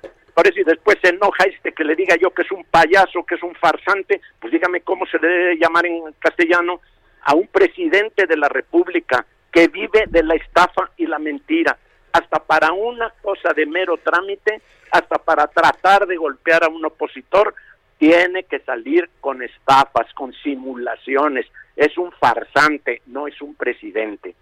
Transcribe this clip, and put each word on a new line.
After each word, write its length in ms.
por 120
eso, 120
y 40
después 380
se 80
enoja 340
este 300
que 100
le 120
diga 200
yo 160
que 120
es 80
un 140
payaso, 600
que 100
es 80
un 120
farsante. 680
Pues 140
dígame 280
cómo 260
se 120
le 80
debe 300
llamar 300
en 160
castellano 600
a 120
un 120
presidente 800
de 100
la 120
República 760
que 160
vive 400
de 160
la 120
estafa 600
y 120
la 120
mentira. 580
Hasta 260
para 320
una 400
cosa 320
de 120
mero 320
trámite, 640
hasta 260
para 300
tratar 600
de 100
golpear 460
a 60
un 160
opositor, 680
tiene 480
que 160
salir 480
con 240
estafas, 720
con 180
simulaciones. 1120
Es 220
un 160
farsante, 920
no 220
es 140
un 140
presidente. 880